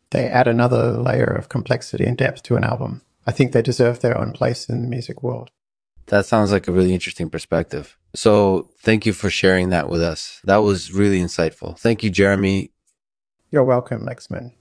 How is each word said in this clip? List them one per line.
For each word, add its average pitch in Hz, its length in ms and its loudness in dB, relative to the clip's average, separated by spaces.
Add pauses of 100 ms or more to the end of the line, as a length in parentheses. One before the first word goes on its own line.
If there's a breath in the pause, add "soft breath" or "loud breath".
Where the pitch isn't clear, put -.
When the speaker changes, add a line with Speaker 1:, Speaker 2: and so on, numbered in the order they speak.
Speaker 1:
They 127 180 -2
add 123 200 2
another 117 460 2
layer 120 320 0
of - 220 -2
complexity - 580 -4
and 120 120 0
depth - 260 -2
to 120 120 0
an - 80 0
album. 120 400 -6 (220)
I 120 60 -4
think 127 200 2
they 120 100 4
deserve 120 380 0
their 117 180 0
own - 140 -4
place - 360 -4
in 120 140 -4
the 120 60 -6
music 120 360 -10
world. 120 280 -8 (560)
Speaker 2:
That 101 180 2
sounds 104 280 2
like 95 160 0
a - 20 -2
really 92 220 4
interesting 87 360 -6
perspective. - 680 -6 (180)
So 101 540 2 (100)
thank 110 260 0
you 110 60 0
for 98 180 -4
sharing 92 400 2
that 85 200 0
with 85 120 -2
us. - 440 -6
That 98 120 4
was 101 360 0
really 98 260 2
insightful. 82 580 -4
Thank 113 240 0
you, 110 80 0
Jeremy. 98 600 2 (800)
Speaker 1:
You're 143 140 2
welcome, 123 400 -2
Lexman. - 560 -12